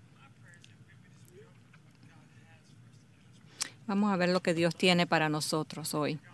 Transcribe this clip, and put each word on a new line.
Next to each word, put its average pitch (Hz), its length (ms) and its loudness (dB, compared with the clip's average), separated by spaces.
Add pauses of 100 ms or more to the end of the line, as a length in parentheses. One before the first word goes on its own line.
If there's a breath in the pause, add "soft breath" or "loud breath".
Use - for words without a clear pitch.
(3750 loud breath)
Vamos 202 260 0
a 190 40 0
ver 175 120 2
lo 180 140 2
que 180 100 2
Dios 170 240 0
tiene 175 300 4
para 156 240 2
nosotros 151 640 -4
hoy. 151 260 -2 (140)